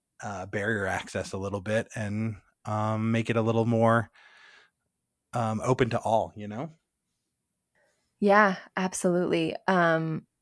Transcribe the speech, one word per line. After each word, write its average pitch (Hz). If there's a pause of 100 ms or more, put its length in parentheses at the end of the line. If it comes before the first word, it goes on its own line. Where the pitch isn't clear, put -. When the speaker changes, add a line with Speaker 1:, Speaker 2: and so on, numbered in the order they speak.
(240)
Speaker 1:
uh, 98
barrier 104
access 92
a 101
little 98
bit 107
and, 107 (280)
um, 110
make 113
it 113
a 117
little 113
more, 113 (1200)
um, 110
open 127
to 117
all, 104
you 104
know? 120 (1500)
Speaker 2:
Yeah, 202 (200)
absolutely. 175 (120)
Um, 160 (160)